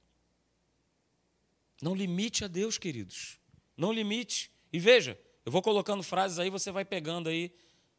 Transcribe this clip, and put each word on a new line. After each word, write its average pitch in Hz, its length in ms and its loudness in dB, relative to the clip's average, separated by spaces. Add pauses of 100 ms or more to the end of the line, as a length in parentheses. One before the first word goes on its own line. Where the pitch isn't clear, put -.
(1800)
Não 175 140 -2
limite 196 500 -2
a 202 40 -6
Deus, 196 300 -2
queridos. 113 600 -8 (380)
Não 185 160 0
limite. 220 580 -4 (220)
E 165 60 -2
veja, 175 400 6 (260)
eu 120 80 -6
vou 185 100 4
colocando 202 400 2
frases 180 360 0
aí, 180 120 0
você 190 200 -4
vai 196 140 -4
pegando 170 440 -4
aí, 170 240 -2 (460)